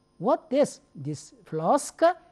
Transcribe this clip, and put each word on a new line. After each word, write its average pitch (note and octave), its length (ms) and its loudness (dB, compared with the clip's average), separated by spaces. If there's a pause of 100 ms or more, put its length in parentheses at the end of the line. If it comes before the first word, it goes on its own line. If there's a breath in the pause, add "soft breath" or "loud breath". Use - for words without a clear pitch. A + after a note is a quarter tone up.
(180)
What C#4 320 -2
this? B3+ 300 0 (140)
This C#3+ 380 -12 (120)
flask, F3 580 -2 (300)